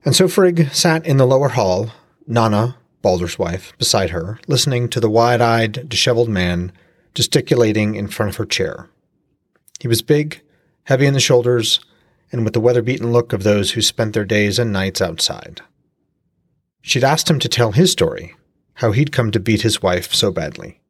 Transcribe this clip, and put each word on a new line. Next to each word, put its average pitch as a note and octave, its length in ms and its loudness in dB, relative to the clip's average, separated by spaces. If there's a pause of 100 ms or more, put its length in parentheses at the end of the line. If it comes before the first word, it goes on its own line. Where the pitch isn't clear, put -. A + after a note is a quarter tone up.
And C3+ 100 2
so F#3 140 4
Frigg F3 460 2
sat D#3+ 320 0
in D3 100 2
the C3+ 100 6
lower C3+ 220 4
hall, A2 440 0 (360)
Nanna, A2+ 480 0 (260)
Baldur's F2 380 0
wife, F2 380 -4
beside F#2+ 320 0
her, F2 360 -8
listening B2 440 -2
to B2+ 100 -4
the A2 100 2
wide-eyed, A#2 800 2
disheveled A#2 400 0
man F2+ 460 -2 (400)
gesticulating A2 840 0
in G2+ 140 -8
front G#2+ 200 -4
of F#2 60 -8
her G#2+ 100 -4
chair. - 440 -6 (880)
He - 80 -8
was A#2 140 0
big, D3+ 400 -2 (420)
heavy C3+ 220 2
in C#3 80 2
the C3 80 0
shoulders, A#2+ 580 2 (500)
and A#2+ 140 -4
with A2 80 -2
the A#2 80 0
weather-beaten A#2 540 0
look A#2+ 180 2
of F#2+ 120 -4
those G#2 280 2
who A#2 100 -4
spent G#2+ 320 -2
their G#2 120 -2
days G#2 340 0
and A2+ 140 0
nights F#2+ 280 -4
outside. - 600 -6 (1200)
She'd B2 240 -2
asked D3+ 240 0
him D3+ 100 2
to - 80 -4
tell A#2 240 0
his E3+ 220 4
story, - 420 -4 (400)
how A2 180 -2
he'd C#3 180 0
come A2+ 180 -2
to G2+ 120 -2
beat G#2 220 0
his A2 180 0
wife F2+ 320 -2
so G2+ 180 0
badly. - 480 -8 (100)